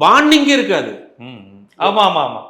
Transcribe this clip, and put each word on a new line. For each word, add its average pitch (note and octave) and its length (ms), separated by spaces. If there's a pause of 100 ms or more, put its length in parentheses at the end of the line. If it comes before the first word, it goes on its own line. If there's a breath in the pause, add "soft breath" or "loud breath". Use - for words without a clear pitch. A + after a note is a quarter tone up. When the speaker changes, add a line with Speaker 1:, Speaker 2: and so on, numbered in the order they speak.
Speaker 1:
பாண்டிங்கே C#4+ 520
இருக்காது. - 640
Speaker 2:
ம், A#2+ 60
ம். G2+ 440 (100)
ஆமா, G3+ 240
ஆமா, E3+ 200
ஆமா. B2 280